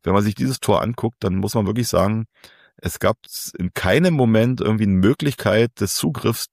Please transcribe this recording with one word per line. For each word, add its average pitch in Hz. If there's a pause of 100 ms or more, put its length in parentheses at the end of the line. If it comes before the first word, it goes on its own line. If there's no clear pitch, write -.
Wenn 90
man 104
sich 104
dieses 127
Tor -
anguckt, 120
dann 98
muss 101
man 107
wirklich 110
sagen, 104 (500)
es -
gab 101 (420)
in 90
keinem 160
Moment 120
irgendwie 110
eine 101
Möglichkeit 117
des 104
Zugriffs. -